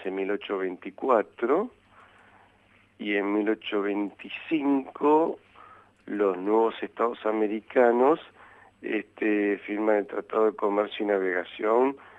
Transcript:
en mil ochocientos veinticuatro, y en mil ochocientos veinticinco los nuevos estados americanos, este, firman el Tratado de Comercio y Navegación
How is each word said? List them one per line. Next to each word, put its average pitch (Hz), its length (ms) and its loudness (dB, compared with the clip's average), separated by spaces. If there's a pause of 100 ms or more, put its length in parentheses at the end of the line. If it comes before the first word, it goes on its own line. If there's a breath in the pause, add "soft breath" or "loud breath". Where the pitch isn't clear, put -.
en 95 120 -6
mil 95 160 -4
ochocientos 101 300 -4
veinticuatro, 117 1080 -2 (1300 soft breath)
y 104 160 -4
en 101 180 0
mil 104 160 0
ochocientos 107 360 -2
veinticinco 139 1500 0 (680 loud breath)
los 101 320 0
nuevos 110 440 2
estados 117 420 -4
americanos, 117 960 2 (640 loud breath)
este, 104 840 0
firman 107 300 0
el 101 100 0
Tratado 110 400 0
de 104 100 0
Comercio 104 480 -2
y 104 40 -2
Navegación 104 880 0 (220 loud breath)